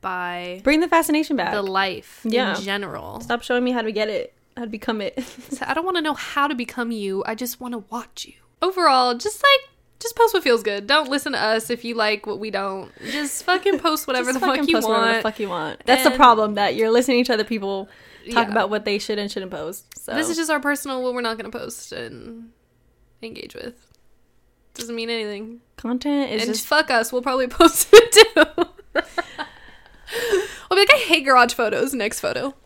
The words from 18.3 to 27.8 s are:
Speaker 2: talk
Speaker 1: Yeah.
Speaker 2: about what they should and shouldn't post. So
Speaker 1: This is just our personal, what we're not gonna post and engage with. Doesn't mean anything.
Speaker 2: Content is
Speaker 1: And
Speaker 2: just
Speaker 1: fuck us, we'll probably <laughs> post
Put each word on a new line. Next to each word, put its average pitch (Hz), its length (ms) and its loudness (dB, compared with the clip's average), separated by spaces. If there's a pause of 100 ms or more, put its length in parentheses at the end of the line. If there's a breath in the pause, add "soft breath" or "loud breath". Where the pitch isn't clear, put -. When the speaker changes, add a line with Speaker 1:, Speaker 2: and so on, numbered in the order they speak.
Speaker 2:
talk 233 160 0
Speaker 1:
Yeah. 208 60 -8
Speaker 2:
about 208 180 0
what 214 140 -2
they 208 140 -2
should 208 200 -6
and 202 120 -6
shouldn't 190 220 -8
post. 160 320 -10 (140)
So - 160 -12
Speaker 1:
This 320 140 -2
is 330 80 -4
just 320 140 -2
our 294 100 0
personal, 277 420 -4
what 247 120 -4
we're 247 80 -4
not 226 140 -4
gonna 226 140 -12
post - 420 -12
and 226 580 -14 (720)
engage - 320 -16
with. - 320 -16 (880)
Doesn't 233 200 -10
mean 226 160 -6
anything. 220 500 -8 (160)
Speaker 2:
Content 269 540 -2
is 220 120 -2
Speaker 1:
And 233 100 -2
Speaker 2:
just 220 140 -6
Speaker 1:
fuck 302 240 -2
us, 226 220 0
we'll 247 100 -2
probably 254 260 -2
<laughs> - 120 -10
post 330 320 6